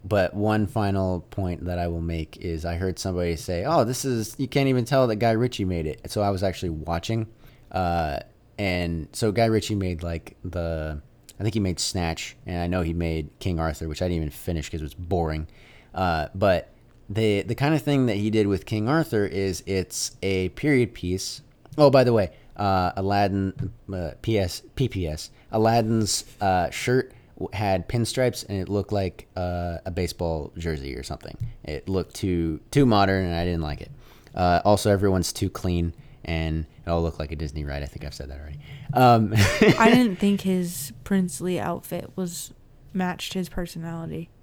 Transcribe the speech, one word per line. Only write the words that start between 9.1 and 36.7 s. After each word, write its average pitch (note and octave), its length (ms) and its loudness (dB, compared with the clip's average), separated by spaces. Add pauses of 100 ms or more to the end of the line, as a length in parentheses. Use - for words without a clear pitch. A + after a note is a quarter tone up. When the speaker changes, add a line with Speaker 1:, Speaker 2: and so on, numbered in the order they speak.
Speaker 1:
so A2 180 0
Guy A2+ 140 4
Ritchie A2 300 2
made, F2+ 280 -2
like, E2+ 400 -8
the, E2 580 -4 (380)
I G2 40 -4
think G#2+ 100 -2
he A2+ 60 0
made F#2 200 0
Snatch, - 560 -4 (100)
and F2 160 -4
I F2 60 -2
know F2+ 160 0
he E2 100 -2
made D#2+ 360 -2 (100)
King F2 200 -2
Arthur, D#2+ 300 -2
which D2+ 120 -6
I F#2 40 0
didn't F2 120 0
even D#2 120 -2
finish E2 400 -6
'cause E2 120 -8
it - 20 -6
was D2 100 -10
boring. E2 540 -2 (460)
Uh, E2+ 420 0
but F#2+ 340 2 (400)
the, G#2 340 2
the A2 120 -4
kind D3 200 2
of C#3 60 0
thing C#3 260 2
that G#2+ 100 0
he G#2 120 0
did G#2+ 180 4
with F#2+ 180 0
King G#2+ 220 -2
Arthur B2+ 380 2
is F#2+ 400 -4
it's - 560 -4
a F#2+ 280 0
period C3+ 440 2
piece. - 480 -6 (360)
Oh, D3 120 10
by C3 140 8
the A#2+ 100 4
way, G2+ 180 2 (240)
uh, F#2 400 2
Aladdin, G2 760 0 (200)
uh, F2+ 200 -6 (100)
P A2 160 0
S, F#2 240 -2 (140)
P C3 120 0
P F2+ 200 -4
S, D2+ 240 -8 (200)
Aladdin's, A2 760 2 (140)
uh, F#2 300 2
shirt - 420 0 (240)
w-, - 180 -8
had F#2+ 360 0
pinstripes, A#2+ 580 -2
and G2+ 120 -4
it F2+ 100 -6
looked G2 220 -2
like, F#2+ 440 -4
uh, F2 500 -4
a F2+ 60 -6
baseball E2 680 -4
jersey C#2+ 380 -6
or B1+ 80 -8
something. - 320 -12 (280)
It D2+ 260 -8
looked F#2+ 260 -2
too, E2 440 0 (100)
too C#3+ 160 6
modern, G2 400 4
and E2+ 100 0
I E2+ 100 0
didn't F2 180 0
like D2 180 -6
it. - 100 -14 (440)
Uh, F2 280 4
also, G#2 280 4
everyone's F#2+ 420 2
too G2 160 -2
clean, E2+ 440 -2 (320)
and D#2+ 400 -2 (200)